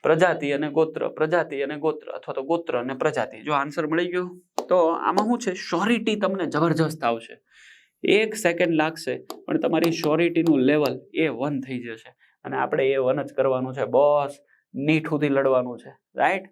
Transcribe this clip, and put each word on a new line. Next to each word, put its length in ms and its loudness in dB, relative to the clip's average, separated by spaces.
પ્રજાતિ 500 2
અને 180 -2
ગોત્ર, 380 0
પ્રજાતિ 540 -2
અને 140 -6
ગોત્ર, 320 -4
અથવા 240 -10
તો 100 -4
ગોત્ર 360 -2
અને 160 -4
પ્રજાતિ. 460 -2
જો 120 -4
આન્સર 340 -2
મળી 220 0
ગયો, 320 -6
તો 200 6
આમાં 380 2
શું 120 0
છે? 160 -4
શ્યોરિટી 640 0
તમને 300 -2
જબરજસ્ત 580 0
આવશે. 380 -4
એક 300 2
સેકન્ડ 400 0
લાગશે, 440 -2
પણ 120 0
તમારી 340 2
શ્યોરિટીનું 680 2
લેવલ 400 2
એ 140 0
વન 320 -4
થઈ 180 -8
જશે. 380 -14
અને 120 -6
આપણે 320 0
એ 80 2
વન 260 2
જ 120 -8
કરવાનું 400 0
છે, 100 -2
બોસ. 520 4
નીટ 340 0
સુધી 200 0
લડવાનું 500 2
છે, 140 -20
રાઈટ? 360 0